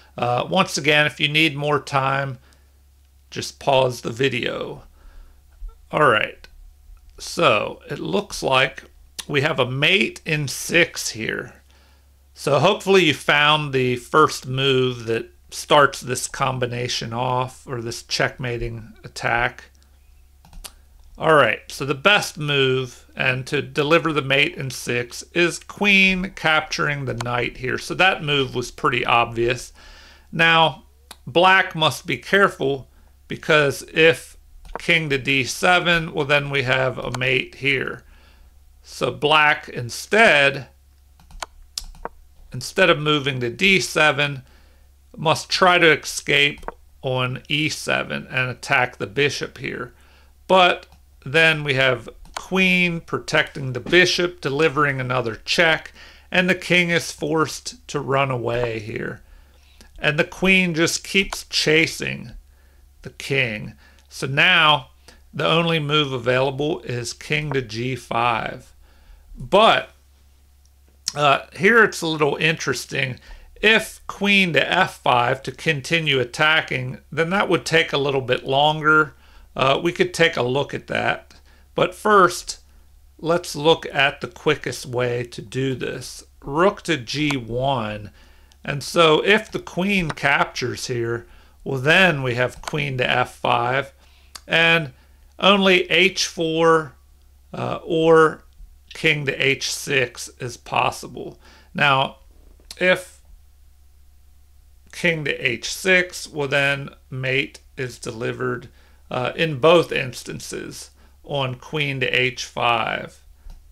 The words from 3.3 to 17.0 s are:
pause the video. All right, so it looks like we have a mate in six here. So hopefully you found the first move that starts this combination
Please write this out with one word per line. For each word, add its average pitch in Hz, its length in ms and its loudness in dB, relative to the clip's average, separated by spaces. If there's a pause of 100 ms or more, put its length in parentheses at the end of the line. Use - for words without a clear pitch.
pause 131 420 2
the - 80 -8
video. 123 720 -4 (1080)
All 151 180 2
right, - 380 0 (720)
so 131 600 0 (100)
it - 100 -8
looks 185 420 -4
like 135 440 0 (420)
we 147 140 0
have 147 180 0
a 123 100 0
mate 165 560 0
in 151 220 -4
six - 640 -2
here. 107 520 -8 (720)
So 147 240 0
hopefully 190 480 4
you 147 80 4
found 147 580 2
the 127 260 0
first - 500 0
move 127 580 0
that 113 240 -4 (220)
starts 143 480 4
this - 280 -6
combination 123 840 -4